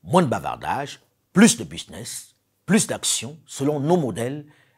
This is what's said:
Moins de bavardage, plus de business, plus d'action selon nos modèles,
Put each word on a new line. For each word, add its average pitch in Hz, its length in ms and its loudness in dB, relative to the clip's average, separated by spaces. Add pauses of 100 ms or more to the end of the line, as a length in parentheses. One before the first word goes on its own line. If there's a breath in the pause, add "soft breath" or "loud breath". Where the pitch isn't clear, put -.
Moins 175 200 4
de 143 40 0
bavardage, 92 720 -4 (320)
plus 220 240 8
de - 80 -10
business, - 720 -14 (300)
plus 190 220 2
d'action - 580 -6
selon 143 340 -2
nos 156 160 2
modèles, 135 500 -4 (320 soft breath)